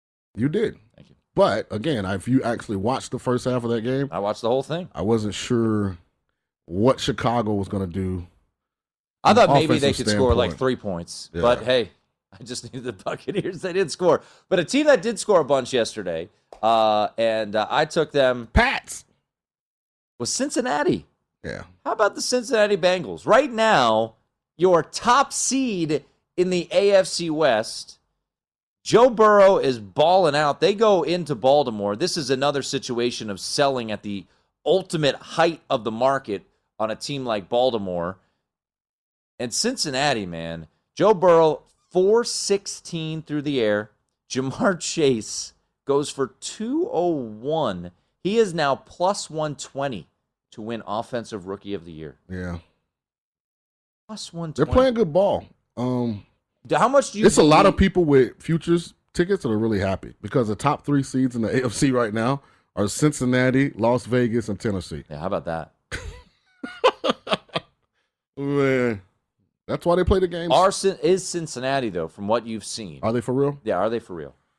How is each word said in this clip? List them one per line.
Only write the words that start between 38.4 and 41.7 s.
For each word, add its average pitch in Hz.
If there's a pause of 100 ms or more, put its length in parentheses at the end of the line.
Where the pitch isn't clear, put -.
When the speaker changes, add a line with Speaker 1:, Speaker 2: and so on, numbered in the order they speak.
Speaker 2:
And 120
Cincinnati, 139
man, 82 (280)
Joe 202
Burrow, 165 (300)